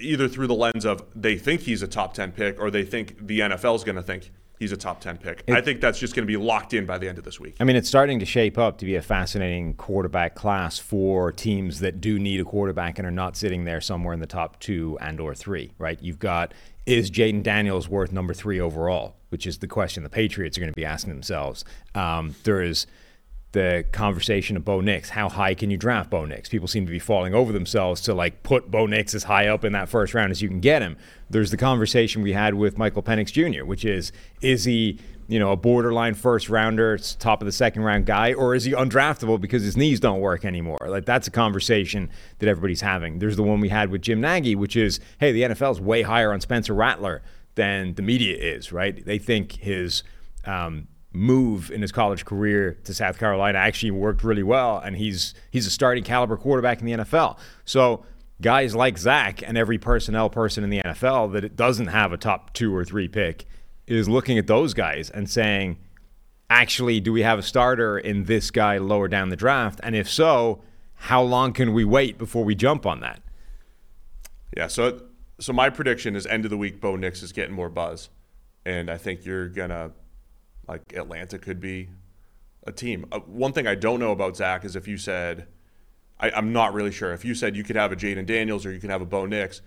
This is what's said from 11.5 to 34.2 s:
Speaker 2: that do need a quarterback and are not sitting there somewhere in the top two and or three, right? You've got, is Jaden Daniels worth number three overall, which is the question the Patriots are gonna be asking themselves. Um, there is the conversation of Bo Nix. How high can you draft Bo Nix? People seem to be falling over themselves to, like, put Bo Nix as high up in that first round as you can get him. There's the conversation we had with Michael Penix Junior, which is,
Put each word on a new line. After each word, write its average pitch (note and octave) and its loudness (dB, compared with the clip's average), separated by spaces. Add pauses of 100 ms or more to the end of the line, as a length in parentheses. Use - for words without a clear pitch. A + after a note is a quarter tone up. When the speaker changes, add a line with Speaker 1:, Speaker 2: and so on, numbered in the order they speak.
Speaker 2:
that F#2 -2
do G#2+ 0
need G2 -2
a F2 -2
quarterback F#2 -4
and F#2+ -6
are F2 -4
not F#2 -4
sitting F#2 -2
there E2 -4
somewhere F2 -4
in E2+ -6
the D#2 -8
top E2 -6
two E2 -4
and D#2 -8
or D2+ -6
three, E2+ -8
right? D#2+ -6
You've E2+ -8
got, E2+ -2 (340)
is A#2 4
Jaden A2 2
Daniels G#2 0
worth F#2 -2
number F#2 -2
three G2 -2
overall, E2 -2 (120)
which - -6
is F2 -6
the - -8
question F2+ -2
the D2 -10
Patriots G2 -2
are F2+ -6
gonna D#2+ -4
be D#2+ -6
asking D#2 -6
themselves. C#2 -6 (300)
Um, E2 -4 (100)
there G2 2
is E2+ -2 (640)
the F2+ 2
conversation G2+ 0
of E2 -4
Bo G2 0
Nix. F#2+ 0
How G#2+ -2
high F#2+ 0
can G2+ -2
you G2 0
draft G#2+ -2
Bo E2+ 0
Nix? C#2+ -10
People F2+ -2
seem G2+ 0
to E2 -6
be E2+ -4
falling F#2 0
over A#2 4
themselves F#2 0
to, A2+ 0
like, F2 -2
put B2+ 2
Bo A2 4
Nix G#2+ 0
as G#2 -6
high G#2 4
up G#2+ 2
in G#2 0
that G2 -2
first G#2+ 2
round G#2+ 2
as E2+ -2
you G#2 0
can F#2 -2
get C3+ 6
him. E2 -4 (360)
There's G#2+ 4
the G#2 0
conversation A#2 4
we G2+ 2
had G#2 2
with G2+ 2
Michael G#2+ 0
Penix G#2+ 0
Junior, C3 0
which F#2+ -4
is, F#2+ -2 (300)